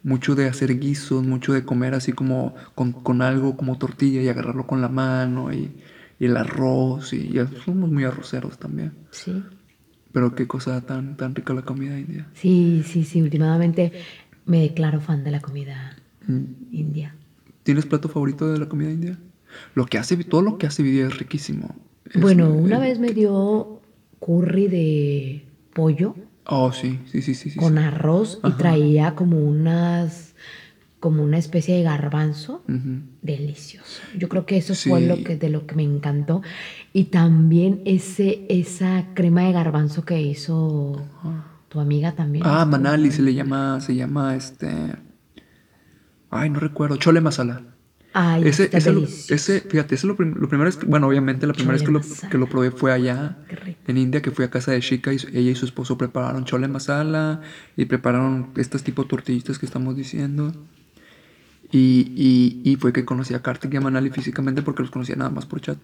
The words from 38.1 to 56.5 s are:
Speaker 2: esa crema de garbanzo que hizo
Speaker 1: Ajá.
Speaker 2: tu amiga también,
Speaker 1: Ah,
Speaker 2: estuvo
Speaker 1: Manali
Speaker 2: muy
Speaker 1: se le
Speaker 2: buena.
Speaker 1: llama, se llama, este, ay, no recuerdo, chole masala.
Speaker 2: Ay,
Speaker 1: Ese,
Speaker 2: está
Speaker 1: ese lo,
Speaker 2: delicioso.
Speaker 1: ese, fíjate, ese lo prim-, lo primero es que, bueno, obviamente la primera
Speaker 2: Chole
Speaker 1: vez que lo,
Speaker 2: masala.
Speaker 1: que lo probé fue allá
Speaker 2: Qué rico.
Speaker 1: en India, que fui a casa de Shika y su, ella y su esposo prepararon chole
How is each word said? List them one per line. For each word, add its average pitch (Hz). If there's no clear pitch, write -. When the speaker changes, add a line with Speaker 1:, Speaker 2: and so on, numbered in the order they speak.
Speaker 2:
esa 185
crema 175
de 185
garbanzo 156
que 165
hizo 147
Speaker 1:
Ajá. 160
Speaker 2:
tu 151
amiga 147
también, 151
Speaker 1:
Ah, 151
Speaker 2:
estuvo 151
Speaker 1:
Manali 143
Speaker 2:
muy 139
Speaker 1:
se 147
le 135
Speaker 2:
buena. 135
Speaker 1:
llama, 135
se 127
llama, 135
este, -
ay, 147
no 147
recuerdo, 147
chole 165
masala. 127
Speaker 2:
Ay, 165
Speaker 1:
Ese, 156
Speaker 2:
está 180
Speaker 1:
ese 165
lo, 156
Speaker 2:
delicioso. -
Speaker 1:
ese, 196
fíjate, 151
ese 190
lo 196
prim-, 160
lo 147
primero 147
es 180
que, -
bueno, 147
obviamente 135
la 143
primera 131
Speaker 2:
Chole -
Speaker 1:
vez 147
que 151
lo, 151
Speaker 2:
masala. -
Speaker 1:
que 135
lo 127
probé 127
fue 131
allá 127
Speaker 2:
Qué -
rico. 180
Speaker 1:
en 127
India, 131
que 139
fui 127
a 123
casa 123
de 127
Shika 131
y 135
su, -
ella 127
y 123
su 127
esposo 127
prepararon 127
chole 131